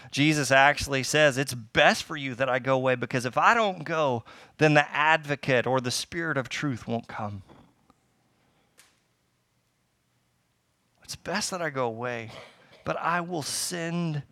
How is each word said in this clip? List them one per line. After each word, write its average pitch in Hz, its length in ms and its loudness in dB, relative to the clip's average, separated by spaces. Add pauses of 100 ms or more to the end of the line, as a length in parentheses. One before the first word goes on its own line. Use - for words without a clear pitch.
Jesus 147 400 2
actually 139 540 4
says, 147 340 4
"It's 139 160 -2
best 147 500 2
for 170 120 -12
you 139 200 -6
that 131 120 -2
I 127 120 0
go 131 160 0
away, 127 200 2
because 123 300 -2
if 127 120 -4
I 180 160 6
don't 196 300 -2
go, 143 400 0 (340)
then 151 160 6
the 147 160 4
advocate 143 800 2
or 131 140 2
the 123 100 -4
Spirit 165 460 -6
of 123 100 -4
truth 135 400 -6
won't 117 220 -6
come." 101 340 -10 (3500)
It's - 140 -14
best 190 340 -6
that 180 100 -6
I 160 80 -4
go 135 180 -2
away, 117 440 -8 (540)
but 165 100 -4
I 170 240 -2
will 170 240 -6
send 165 880 -4